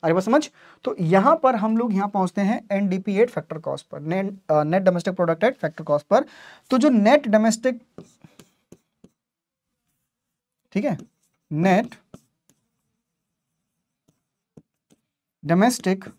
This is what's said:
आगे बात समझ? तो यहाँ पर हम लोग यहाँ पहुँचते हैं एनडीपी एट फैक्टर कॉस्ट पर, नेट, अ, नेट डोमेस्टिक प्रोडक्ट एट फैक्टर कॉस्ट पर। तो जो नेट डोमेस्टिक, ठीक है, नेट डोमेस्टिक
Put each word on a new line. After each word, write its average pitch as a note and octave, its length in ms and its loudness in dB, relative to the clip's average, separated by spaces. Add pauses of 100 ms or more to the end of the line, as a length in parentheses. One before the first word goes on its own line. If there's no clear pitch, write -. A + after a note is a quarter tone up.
आगे E3 100 0
बात F#3 100 0
समझ? C4 260 0 (360)
तो - 160 -4
यहाँ F#3+ 360 4
पर C4 200 2
हम A3 200 -2
लोग A3+ 160 -2
यहाँ G3 160 -2
पहुँचते G3+ 320 -4
हैं G#3 200 -2 (100)
एनडीपी G3 460 -2
एट A#3+ 120 4
फैक्टर D#3+ 300 -10
कॉस्ट C#3+ 280 -8
पर, D3+ 140 -14
नेट, F#3+ 320 -4 (180)
अ, D3+ 120 2
नेट E3+ 200 0
डोमेस्टिक F#3 320 0
प्रोडक्ट E3 280 -2
एट B3+ 140 0
फैक्टर D#3+ 260 -8
कॉस्ट D3 240 -4
पर। B3+ 180 0 (460)
तो B3+ 60 2
जो C4+ 140 4
नेट B3 360 4
डोमेस्टिक, A3 540 0 (3000)
ठीक G3+ 120 -2
है, G#3 120 -2 (540)
नेट F#3 440 0 (3500)
डोमेस्टिक F#3+ 600 0 (140)